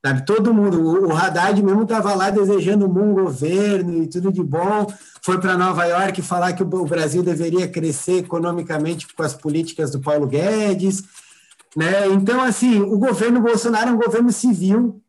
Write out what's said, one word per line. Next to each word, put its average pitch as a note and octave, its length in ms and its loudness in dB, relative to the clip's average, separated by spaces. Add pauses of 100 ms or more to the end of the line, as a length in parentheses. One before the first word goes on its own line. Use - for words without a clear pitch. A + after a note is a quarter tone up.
Sabe, C3+ 220 -2
todo A3 260 2
mundo, G3 300 2
o, F3 260 2
o D#3 80 0
Haddad F#3 460 0
mesmo G3+ 240 2
tava G#3 280 -2
lá F#3+ 140 0
desejando G3+ 560 2
um F#3 60 0
bom G3 240 2
governo F3 880 0
e D#3+ 40 -2
tudo F3+ 240 -2
de F3+ 120 -2
bom, F#3 440 -2 (360)
foi F#3 180 -2
pra F#3 160 0
Nova F3 300 0
York F#3 340 0
falar F3+ 320 -2
que F3+ 100 -4
o, F3 40 0
o F3+ 180 -2
Brasil D#3+ 380 -2
deveria E3+ 440 -2
crescer F3 520 -2
economicamente E3+ 960 -4
com E3 80 -6
as D3 100 -2
políticas D#3 600 -4
do C#3 80 -6
Paulo D3 260 0
Guedes, F#3+ 760 0 (720)
né? F#3+ 340 0
Então, G3 340 2
assim, A#3 400 2
o G3+ 160 0
governo A#3+ 420 2
Bolsonaro A3+ 480 2
é B3 60 2
um A3 40 2
governo A#3 320 2
civil G#3 800 0